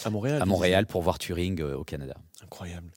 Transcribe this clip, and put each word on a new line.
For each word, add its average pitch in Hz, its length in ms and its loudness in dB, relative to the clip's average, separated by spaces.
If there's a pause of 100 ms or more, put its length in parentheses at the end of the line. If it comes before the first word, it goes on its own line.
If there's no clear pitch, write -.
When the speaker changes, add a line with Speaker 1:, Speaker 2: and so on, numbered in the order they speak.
Speaker 1:
À 110 60 -2
Montréal, 123 320 0
Speaker 2:
à - 40 2
Speaker 1:
tu 98 40 4
Speaker 2:
Montréal 92 360 6
Speaker 1:
disais. - 60 -6
Speaker 2:
pour 90 120 0
voir 90 160 2
Turing, 90 420 -2
euh, 69 160 -2
au 69 60 -6
Canada. 69 320 -8 (260)
Speaker 1:
Incroyable. 87 560 -14